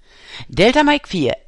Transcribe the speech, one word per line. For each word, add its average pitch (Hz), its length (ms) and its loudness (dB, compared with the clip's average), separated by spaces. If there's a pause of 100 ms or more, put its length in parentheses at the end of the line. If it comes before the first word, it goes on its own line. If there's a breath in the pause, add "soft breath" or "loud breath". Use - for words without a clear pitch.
(480 loud breath)
Delta 226 360 2
Mike 294 240 0
vier 151 280 -2 (120)